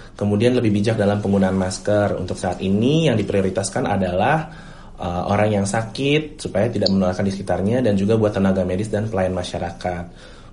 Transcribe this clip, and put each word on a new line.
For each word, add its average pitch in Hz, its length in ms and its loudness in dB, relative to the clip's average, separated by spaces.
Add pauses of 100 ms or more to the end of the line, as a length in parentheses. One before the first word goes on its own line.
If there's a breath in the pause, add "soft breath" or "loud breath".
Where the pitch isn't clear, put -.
(180 loud breath)
Kemudian 104 380 2
lebih 113 160 2
bijak 104 260 2
dalam 104 220 2
penggunaan 98 380 2
masker. 95 600 0
Untuk 92 220 -6
saat 90 240 -4
ini 123 480 2
yang 110 80 2
diprioritaskan 98 680 0
adalah, 101 640 0 (480 loud breath)
eh, 87 320 -4
orang 104 320 2
yang 98 60 0
sakit 139 720 -2
supaya 104 320 0
tidak 98 180 2
menularkan 95 380 2
di 95 80 0
sekitarnya, 98 480 0
dan 107 160 2
juga 101 160 2
buat 107 160 2
tenaga 95 320 2
medis 92 240 -2
dan 104 240 -2
pelayan 92 240 0
masyarakat. 87 680 -6 (500 loud breath)